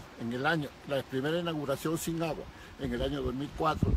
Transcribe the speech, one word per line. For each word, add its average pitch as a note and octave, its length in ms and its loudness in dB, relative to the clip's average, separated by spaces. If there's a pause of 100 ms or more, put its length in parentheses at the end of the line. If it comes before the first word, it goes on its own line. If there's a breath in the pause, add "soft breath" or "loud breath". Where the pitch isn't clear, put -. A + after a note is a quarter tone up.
(200)
en A#2 140 -2
el B2+ 140 2
año, D#3 200 4 (200)
la C#3 160 2
primera D3 360 0
inauguración D#3 580 0
sin E3 260 -2
agua, D#3 200 -2 (360 loud breath)
en C3 120 -2
el A#2+ 120 2
año C#3 180 2
dos B2 140 0
mil C#3 200 -2
cuatro, D#3 420 4